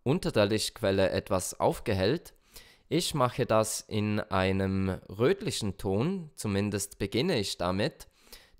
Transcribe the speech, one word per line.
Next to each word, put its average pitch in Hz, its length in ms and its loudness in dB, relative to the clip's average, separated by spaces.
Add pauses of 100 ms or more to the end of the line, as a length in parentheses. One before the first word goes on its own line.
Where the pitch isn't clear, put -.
unter 147 300 0
der 104 120 4
Lichtquelle 98 680 2
etwas 92 500 -2
aufgehellt. 110 720 0 (560)
Ich - 240 0
mache 127 320 0
das 110 340 2
in 104 400 -2
einem 95 680 2 (180)
rötlichen 117 720 -2
Ton, 151 580 -2
zumindest 101 640 -2
beginne 127 400 0
ich - 180 -4
damit. 92 520 -2 (500)